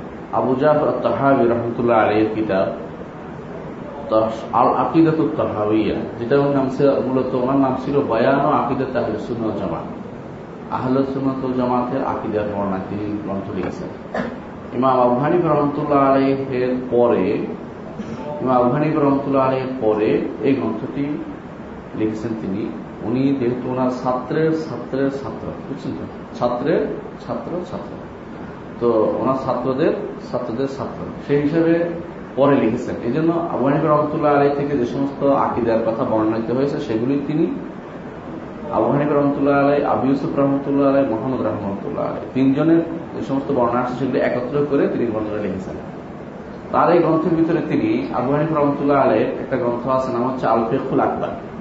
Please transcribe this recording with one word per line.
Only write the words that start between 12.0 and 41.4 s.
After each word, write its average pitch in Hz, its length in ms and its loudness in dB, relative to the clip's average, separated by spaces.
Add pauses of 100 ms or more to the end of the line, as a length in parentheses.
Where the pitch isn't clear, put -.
আকিদার 104 400 -2
বর্ণনা 98 340 -2 (120)
তিনি 104 340 -4
গ্রন্থ 95 320 -6
লিখেছেন। - 320 -6 (880)
ইমাম 127 260 4
আবু 123 160 4
হানিফা 165 320 2
রহমতুল্লাহ 147 500 2
আলাইহির 135 800 4 (140)
পরে, 117 340 6 (1160)
ইমাম 127 140 4
আবু 123 140 4
হানিফা 147 300 2
রহমতুল্লাহ 135 480 4
আলাইহির 131 320 0
পরে 107 400 4 (220)
এই 135 120 4
গ্রন্থটি 139 640 -2 (800)
লিখেছেন 110 320 -2 (120)
তিনি। 98 260 -4 (340)
উনি 131 380 2
যেহেতু 123 300 -2
ওনার 127 200 0 (120)
ছাত্রের 156 500 0
ছাত্রের 131 580 -2
ছাত্র, - 340 -8 (240)
বুঝছেন 135 240 -8
তো, - 120 -8 (340)
ছাত্রের 135 480 0 (400)
ছাত্র 120 260 -6 (180)
ছাত্র, - 220 -10 (880)
তো 110 380 2
ওনার 123 260 0
ছাত্রদের 135 480 0 (380)
ছাত্রদের 127 460 -4
ছাত্র, - 300 -8 (200)
সেই 143 160 2
হিসাবে 165 420 4 (520)
পরে 135 200 6
লিখেছেন। 117 380 0 (100)
এই 120 80 0
জন্য 160 200 2 (200)
আবু - 140 0
হানিফা 151 220 2
রহমতুল্লাহ 147 460 4
আলাইহি 143 220 4
থেকে 143 220 0
যে 120 80 2
সমস্ত 139 380 -2
আকিদার 113 640 2
কথা 113 180 0
বর্ণিত 110 460 0
হয়েছে, 143 300 0
সেগুলি 135 460 0
তিনি, 156 200 2 (1300)
আবু 117 180 2
হানিফা 147 240 2
রহমতুল্লাহ 139 500 2
আলাইহি, 143 200 4
আবু 120 220 0
ইউসুফ 139 320 0
রহমতুল্লাহ 139 500 2
আলাইহি, 135 260 4
মোহাম্মদ 117 320 -2